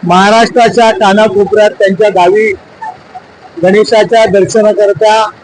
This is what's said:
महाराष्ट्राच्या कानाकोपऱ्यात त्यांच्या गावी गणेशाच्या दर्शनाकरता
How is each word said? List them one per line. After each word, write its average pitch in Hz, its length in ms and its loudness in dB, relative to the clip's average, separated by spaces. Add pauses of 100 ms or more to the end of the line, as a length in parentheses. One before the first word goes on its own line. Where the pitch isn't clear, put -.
महाराष्ट्राच्या 220 880 2
कानाकोपऱ्यात 208 800 0
त्यांच्या 196 380 -2
गावी 202 440 0 (1080)
गणेशाच्या 214 640 0
दर्शनाकरता 208 1040 0 (140)